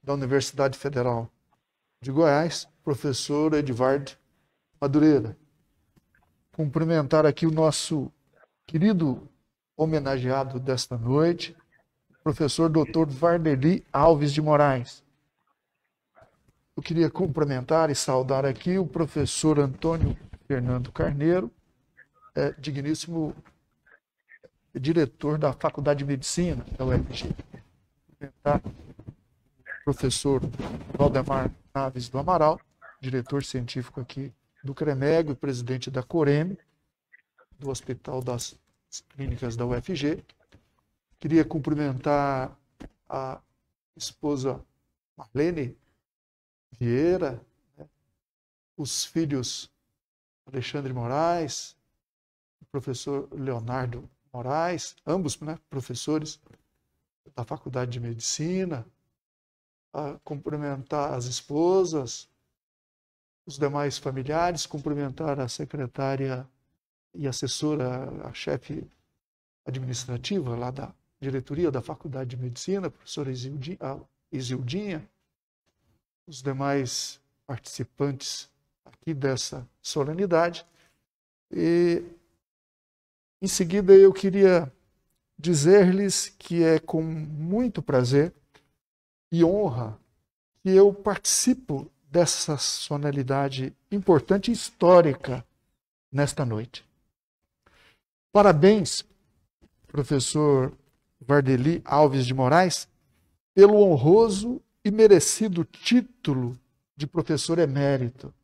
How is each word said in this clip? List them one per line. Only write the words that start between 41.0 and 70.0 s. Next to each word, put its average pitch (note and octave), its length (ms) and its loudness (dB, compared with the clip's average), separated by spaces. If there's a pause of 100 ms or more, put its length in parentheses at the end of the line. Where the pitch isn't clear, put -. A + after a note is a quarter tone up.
Queria D#3 260 4
cumprimentar C#3+ 1120 -2 (500)
a C3 320 -10 (560)
esposa C3+ 720 -6 (500)
Marlene C#3+ 600 -4 (960)
Vieira, C#3 680 -2 (380)
né, D3+ 100 -20 (880)
os - 300 -6
filhos C#3+ 680 -6 (760)
Alexandre C3+ 440 -8
Moraes, C#3+ 840 -4 (840)
o - 60 -20
professor C#3 640 -8
Leonardo B2 800 -8 (240)
Moraes, D3 600 -6 (100)
ambos, E3 340 -4
né, D#3 200 -10 (100)
professores D3+ 720 -6 (960)
da B2 80 -8
Faculdade B2+ 480 -8
de B2 80 -10
Medicina, D3+ 840 -6 (1120)
a C#3+ 200 -8 (100)
cumprimentar D3 880 -6
as B2 120 -6
esposas, D#3+ 1040 -2 (1160)
os C#3 120 -16
demais C#3+ 400 -4
familiares, D3+ 680 -4
cumprimentar C#3+ 720 -6
a B2+ 80 -4
secretária C3+ 1000 -6 (680)
e D3+ 140 -8
assessora, C3 800 -4 (160)
a A#2+ 80 -14
chefe D3 520 -8 (800)
administrativa B2+ 920 -6